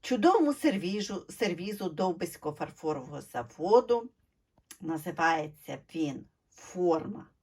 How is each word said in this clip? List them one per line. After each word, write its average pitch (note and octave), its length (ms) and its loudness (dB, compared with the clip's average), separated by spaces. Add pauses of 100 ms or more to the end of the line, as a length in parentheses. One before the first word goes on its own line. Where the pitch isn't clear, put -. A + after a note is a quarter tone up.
чудовому D4 520 4
сервіжу-, G3 800 -2
сервізу G3 560 -4
Довбиського E3+ 640 -4
фарфорового C#3+ 680 -6
заводу. A3+ 920 2 (680)
Називається D#3+ 1000 -2 (160)
він D3 300 -2 (260)
"Форма F3+ 760 -2 (160)